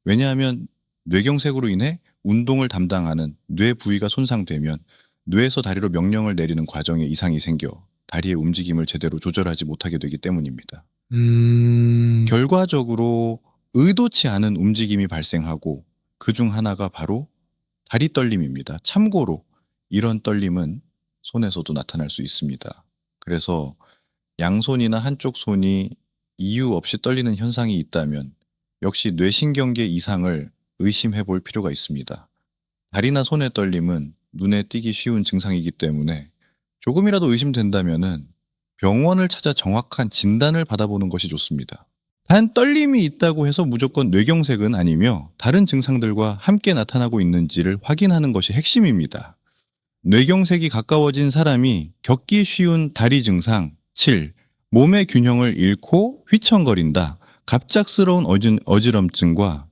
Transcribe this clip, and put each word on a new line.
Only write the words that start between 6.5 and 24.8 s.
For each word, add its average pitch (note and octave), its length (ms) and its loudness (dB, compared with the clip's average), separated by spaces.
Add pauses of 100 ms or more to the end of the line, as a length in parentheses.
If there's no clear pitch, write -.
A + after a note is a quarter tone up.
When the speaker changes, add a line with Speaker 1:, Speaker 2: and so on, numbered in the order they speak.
Speaker 1:
과정에 D#2+ 380 -4
이상이 D#2 340 -2
생겨 D#2 480 -6 (220)
다리의 F2+ 260 -4
움직임을 E2 520 -2
제대로 D#2+ 320 -6
조절하지 F2 460 -4
못하게 D#2 340 -6
되기 D2 200 -8
때문입니다. D2+ 680 -8 (280)
Speaker 2:
음. A#2+ 1160 4
Speaker 1:
결과적으로 A#2 1120 0 (340)
의도치 F#3+ 540 2
않은 G#2+ 280 0
움직임이 G#2 500 0
발생하고 D#2+ 800 -6 (340)
그중 A2+ 340 -2
하나가 G#2 360 -4
바로 G#2 400 -6 (600)
다리 B2+ 200 0
떨림입니다. E2 720 -2
참고로 F#3 640 0 (460)
이런 A2 300 0
떨림은 F#2+ 600 -2 (420)
손에서도 F#2 500 -6
나타날 D2 380 -6
수 - 120 -10
있습니다. - 640 -6 (360)
그래서 E2 560 -6 (600)
양손이나 A2+ 600 0